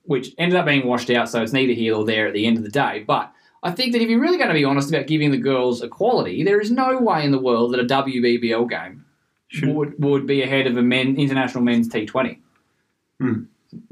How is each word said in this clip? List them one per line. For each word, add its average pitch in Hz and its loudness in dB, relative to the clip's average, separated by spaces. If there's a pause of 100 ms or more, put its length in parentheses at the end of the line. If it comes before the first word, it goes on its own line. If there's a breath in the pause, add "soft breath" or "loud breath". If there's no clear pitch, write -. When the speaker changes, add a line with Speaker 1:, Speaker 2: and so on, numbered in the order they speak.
Speaker 1:
which 135 -4
ended 175 0
up 160 0
being 139 2
washed 123 -2
out, 120 2
so 117 -2
it's 113 -4
neither 131 2
here 113 0
nor 107 0
there 110 0
at 98 -6
the 104 0
end 113 2
of 110 -4
the 104 -10
day. 107 -2
But 135 -2 (320 soft breath)
I 175 -4
think 240 -2
that 233 2
if 226 0
you're 233 4
really 349 2
gonna 233 0
be 143 2
honest 139 0
about 147 -2
giving 151 2
the 131 0
girls 127 0
equality, 131 -2
there 202 4
is 214 -4
no 262 0
way 180 2
in 139 2
the 131 2
world 120 2
that 123 0
a 120 0
W 135 0
B 120 2
B 117 -2
L 117 0
game 92 -10 (420)
Speaker 2:
Should 151 -4
Speaker 1:
would, 147 -4
would 139 0
be 139 2
ahead 131 0
of 120 0
a 123 0
men, 131 2
international 135 0
men's 117 2
T 107 -4
twenty. - -4 (800)
Speaker 2:
Hmm. 110 -2 (480)